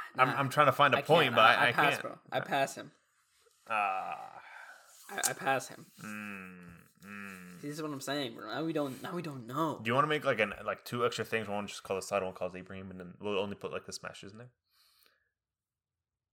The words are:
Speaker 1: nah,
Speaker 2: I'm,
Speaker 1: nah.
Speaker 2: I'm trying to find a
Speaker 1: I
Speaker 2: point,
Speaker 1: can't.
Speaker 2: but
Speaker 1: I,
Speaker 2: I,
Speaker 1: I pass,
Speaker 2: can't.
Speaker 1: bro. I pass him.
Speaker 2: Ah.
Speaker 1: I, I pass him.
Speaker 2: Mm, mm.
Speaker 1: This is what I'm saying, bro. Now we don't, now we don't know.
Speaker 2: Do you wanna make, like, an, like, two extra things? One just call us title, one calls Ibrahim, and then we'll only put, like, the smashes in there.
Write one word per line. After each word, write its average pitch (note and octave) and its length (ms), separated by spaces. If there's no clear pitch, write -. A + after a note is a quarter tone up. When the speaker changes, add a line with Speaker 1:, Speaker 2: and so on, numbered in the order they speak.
Speaker 1:
nah, B2+ 60
Speaker 2:
I'm, C3 80
Speaker 1:
nah. A#2+ 100
Speaker 2:
I'm C3+ 80
trying D3 180
to C3 60
find C#3 220
a C3 40
Speaker 1:
I C#3+ 40
Speaker 2:
point, D3+ 240
Speaker 1:
can't. B2 100
Speaker 2:
but A2 60
Speaker 1:
I, A#2 120
Speaker 2:
I, B2 140
Speaker 1:
I A#2+ 40
pass, D3 200
Speaker 2:
can't. A#2+ 100
Speaker 1:
bro. - 160
I C3 80
pass C#3 340
him. A2 160
Speaker 2:
Ah. F#2+ 600
Speaker 1:
I, - 200
I - 20
pass C3+ 360
him. - 180
Speaker 2:
Mm, F#2 1040
mm. G2 560
Speaker 1:
This D3 140
is D#3+ 60
what D3+ 100
I'm C#3 80
saying, C3+ 340
bro. G#2+ 180
Now C#3+ 120
we E3 80
don't, C#3+ 300
now - 120
we F3 80
don't C3+ 240
know. C3+ 360
Speaker 2:
Do A2 60
you A#2 60
wanna C#3+ 140
make, D3+ 160
like, B2 160
an, G2+ 120
like, G2 180
two A#2+ 220
extra A#2 180
things? A2 240
One G2+ 200
just - 160
call G2 120
us F#2 120
title, G2 200
one F#2 60
calls F2+ 220
Ibrahim, F#2+ 340
and F#2 100
then F2 200
we'll G2+ 180
only G2+ 160
put, F#2 180
like, F2+ 140
the F#2+ 60
smashes - 400
in G#2+ 60
there. B2 120